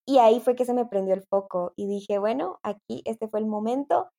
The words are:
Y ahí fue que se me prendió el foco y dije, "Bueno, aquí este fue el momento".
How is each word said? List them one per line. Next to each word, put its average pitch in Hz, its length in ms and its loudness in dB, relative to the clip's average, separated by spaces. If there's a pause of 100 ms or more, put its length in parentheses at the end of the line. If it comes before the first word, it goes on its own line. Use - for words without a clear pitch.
Y 262 120 6
ahí 226 220 6
fue 247 140 2
que 247 100 0
se 240 80 -2
me 247 120 0
prendió 190 300 0
el 190 80 -10
foco 190 540 -4
y 202 100 -6
dije, 202 320 -2
"Bueno, 240 440 -4
aquí 214 420 -8
este 226 240 -6
fue 214 120 -2
el 220 60 -2
momento". 233 720 -2